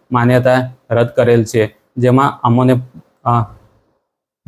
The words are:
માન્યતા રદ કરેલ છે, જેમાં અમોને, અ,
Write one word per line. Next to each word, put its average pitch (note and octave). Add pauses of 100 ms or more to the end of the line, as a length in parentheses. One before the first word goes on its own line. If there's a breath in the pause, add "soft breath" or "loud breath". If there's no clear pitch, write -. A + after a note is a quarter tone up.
(120)
માન્યતા B2+ (200)
રદ A#2
કરેલ A#2
છે, G#2+ (200)
જેમાં B2+
અમોને, B2+ (520)
અ, A#2+ (880)